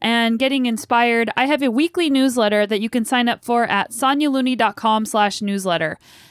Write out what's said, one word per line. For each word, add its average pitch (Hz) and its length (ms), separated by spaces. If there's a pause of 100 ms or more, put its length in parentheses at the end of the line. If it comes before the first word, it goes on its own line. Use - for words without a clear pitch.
and 233 380
getting 262 260
inspired, 233 720
I 254 80
have 285 160
a 277 80
weekly 311 400
newsletter 240 560
that 202 160
you 220 80
can 233 160
sign 247 240
up - 160
for 240 200
at - 260
sonyalooney 269 680
dot 208 180
com 220 300
slash 208 340
newsletter. 185 600 (320)